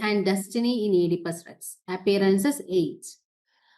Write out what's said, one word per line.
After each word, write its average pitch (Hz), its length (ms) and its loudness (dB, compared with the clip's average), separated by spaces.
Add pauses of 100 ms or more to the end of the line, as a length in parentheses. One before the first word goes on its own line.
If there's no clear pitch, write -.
and 208 220 0
destiny 214 640 0
in 202 80 0
Oedipus 175 520 0
Rex. - 300 -18 (140)
Appearances, 196 800 2
eight. 175 360 -2 (720)